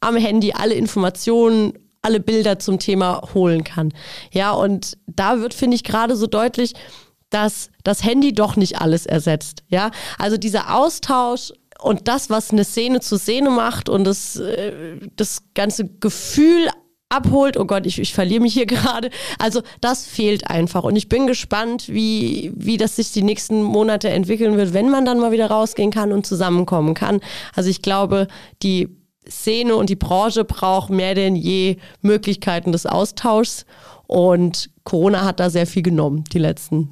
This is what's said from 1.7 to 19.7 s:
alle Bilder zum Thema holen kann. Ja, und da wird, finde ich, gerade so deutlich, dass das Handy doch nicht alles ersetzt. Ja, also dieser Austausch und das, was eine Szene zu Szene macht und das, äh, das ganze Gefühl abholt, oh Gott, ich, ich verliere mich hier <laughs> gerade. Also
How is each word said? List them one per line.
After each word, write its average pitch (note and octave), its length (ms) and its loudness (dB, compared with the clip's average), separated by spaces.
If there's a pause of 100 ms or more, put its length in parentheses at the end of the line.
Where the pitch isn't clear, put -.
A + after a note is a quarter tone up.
alle A3 160 2
Bilder G#3+ 400 0
zum F#3+ 180 0
Thema F#3 440 0 (120)
holen F3 300 2
kann. D#3 280 -2 (400)
Ja, G3 200 0
und G3 440 -2 (120)
da G3+ 340 0
wird, A#3+ 140 -6
finde B3 200 2
ich, A3+ 80 -4
gerade A#3 320 0
so A3 120 0
deutlich, A#3+ 460 0 (580)
dass G#3 400 -2 (120)
das G3+ 200 0
Handy C4+ 280 4
doch G#3 240 0
nicht G3 240 2
alles E3 280 0
ersetzt. D#3 600 -2
Ja, G3 200 0 (300)
also G#3 180 0
dieser G3 380 -2
Austausch B3+ 760 0 (300)
und G3+ 260 0
das, B3+ 220 0
was G#3+ 220 -2
eine G#3 120 4
Szene B3 380 0
zu - 160 -2
Szene C4 320 0
macht A#3+ 400 -2
und G3 140 2
das, G3 340 -2
äh, F3 600 -8 (180)
das - 260 -4 (140)
ganze G3+ 320 -2 (120)
Gefühl D#4+ 680 4 (400)
abholt, C4+ 480 2
oh - 80 0
Gott, G3 220 -2
ich, - 120 -4
ich F#3 140 -4
verliere G3+ 300 2
mich A#3 100 2
hier A#3+ 120 0
<laughs> - 20 -2
gerade. A#3+ 420 -2 (300)
Also A3 220 -2 (200)